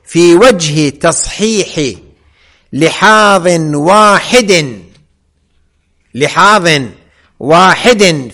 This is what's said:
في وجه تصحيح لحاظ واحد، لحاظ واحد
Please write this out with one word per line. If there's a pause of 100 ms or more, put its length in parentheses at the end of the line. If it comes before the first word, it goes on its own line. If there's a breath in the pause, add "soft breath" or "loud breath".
في
وجه
تصحيح (760)
لحاظ (260)
واحد، (1300)
لحاظ (580)
واحد